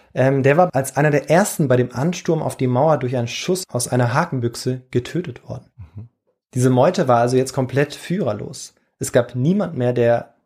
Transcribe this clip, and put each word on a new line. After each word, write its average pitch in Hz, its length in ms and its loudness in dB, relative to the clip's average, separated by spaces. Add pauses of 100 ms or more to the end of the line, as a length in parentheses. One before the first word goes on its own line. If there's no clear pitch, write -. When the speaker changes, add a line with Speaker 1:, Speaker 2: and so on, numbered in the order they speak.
(120)
Speaker 1:
ähm, 135 300 2
der 139 160 4
war 180 160 6
als 131 240 -2
einer 151 120 4
der 143 200 0
ersten 170 360 2
bei 127 100 2
dem 123 140 2
Ansturm 160 520 -2
auf 139 140 -4
die 131 100 -2
Mauer 135 320 2
durch 127 180 -4
einen 117 100 -2
Schuss 180 420 -6
aus - 200 -6
einer 120 240 0
Hakenbüchse 127 800 -4
getötet 127 580 -6
worden. 117 280 -14
Speaker 2:
Mhm. 104 320 -18 (440)
Speaker 1:
Diese 127 180 2
Meute 139 380 2
war 120 120 4
also 127 180 2
jetzt 131 160 -2
komplett 139 400 -2
führerlos. - 800 -8 (240)
Es 127 120 -8
gab - 240 0
niemand 170 400 0
mehr, 123 200 -2
der 117 400 0 (120)